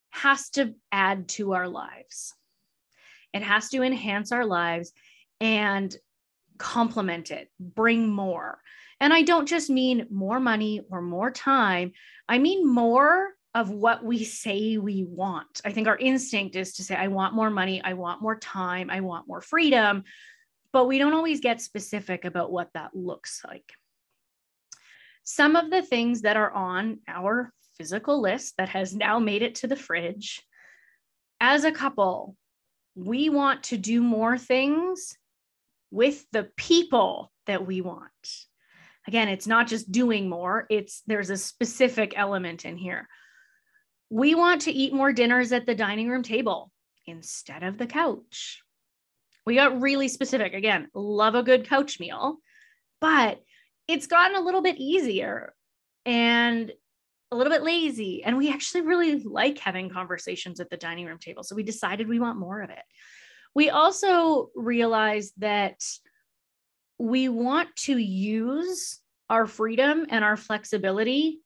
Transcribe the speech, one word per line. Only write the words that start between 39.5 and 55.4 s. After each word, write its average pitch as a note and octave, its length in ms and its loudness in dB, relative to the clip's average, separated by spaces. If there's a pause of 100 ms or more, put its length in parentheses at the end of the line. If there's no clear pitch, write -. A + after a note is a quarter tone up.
just A3+ 260 -6
doing A3 360 2
more, F3+ 420 -2
it's, G3+ 360 -4
there's G#3 240 -2
a G3 60 -2
specific A#3 800 0
element F#3 480 -4
in E3+ 120 -12
here. F3 320 -10 (1000)
We C4+ 240 4
want E4+ 280 4
to D#4+ 100 -2
eat C4+ 220 -2
more C#4 180 4
dinners A#3+ 400 2
at A#3+ 140 0
the A#3 80 0
dining G#3+ 340 -2
room B3 140 -2
table A3+ 480 -4 (360)
instead E3 560 -16
of F#3+ 160 -6
the A#3 80 -6
couch. - 760 -6 (840)
We A#3+ 120 0
got C4 240 6
really C#4 280 2
specific. B3 460 -2
Again, G3 400 0
love G#3 400 0
a B3 80 2
good B3+ 260 4
couch C#4+ 320 0
meal, C#4 380 -6 (600)
but D4 400 4 (480)
it's D#4+ 180 -2
gotten F4+ 300 4
a F#4+ 40 0
little F4+ 220 0
bit F4 160 2
easier C4+ 760 -2 (520)